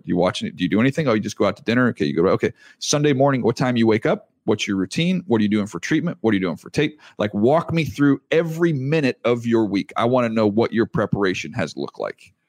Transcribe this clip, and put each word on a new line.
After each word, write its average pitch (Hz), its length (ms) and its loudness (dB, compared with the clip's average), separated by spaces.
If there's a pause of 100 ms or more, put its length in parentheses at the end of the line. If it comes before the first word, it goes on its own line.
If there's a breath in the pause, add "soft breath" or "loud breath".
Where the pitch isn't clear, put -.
You 90 100 -2
watching 92 320 0
it? - 80 -10
Do 78 80 -4
you 90 60 0
do 101 100 2
anything? 135 300 0
Oh, 117 40 2
you 110 60 2
just 101 160 -6
go 107 100 0
out 95 120 -2
to - 60 -20
dinner. 120 260 2
Okay, - 160 -2
you 71 100 -2
go, 82 120 2
okay. 98 260 0 (260 soft breath)
Sunday 147 320 0
morning, 135 300 2
what 110 160 0
time 127 180 0
you 113 100 4
wake 110 200 2
up? 175 240 -2 (160)
What's 107 200 0
your 101 120 -2
routine? 165 500 -2
What 113 140 2
are - 20 2
you 104 60 2
doing 101 180 0
for 87 120 -10
treatment? 160 420 -2
What 110 100 2
are 101 40 2
you 95 40 0
doing 87 160 -2
for - 140 -18
tape? - 300 -4 (180 loud breath)
Like, 107 160 -2
walk 135 400 2
me 165 100 0
through 139 380 0 (100)
every 165 400 2
minute 139 540 -2
of 117 200 0
your 113 200 4
week. 98 320 -2
I 110 80 0
wanna 123 240 2
know 110 180 2
what 104 240 2
your 110 140 2
preparation 98 680 -2
has 76 240 -6
looked 67 240 -10
like." - 340 -10 (160)